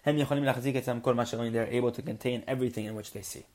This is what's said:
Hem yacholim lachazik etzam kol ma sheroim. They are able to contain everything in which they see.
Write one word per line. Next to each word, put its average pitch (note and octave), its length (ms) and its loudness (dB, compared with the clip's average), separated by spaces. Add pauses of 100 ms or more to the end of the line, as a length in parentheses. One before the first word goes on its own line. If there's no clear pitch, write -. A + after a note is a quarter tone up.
Hem D3 140 4
yacholim C#3+ 260 2
lachazik C3 320 2
etzam A#2+ 260 0
kol B2+ 120 4
ma A#2+ 100 4
sheroim. A#2 300 -2
They A2+ 60 2
are A2+ 80 2
able A#2+ 260 2
to A#2+ 80 -8
contain A#2+ 460 -4
everything B2+ 360 0
in G#2+ 120 -6
which G#2+ 180 -10
they G2+ 80 -10
see. - 340 -12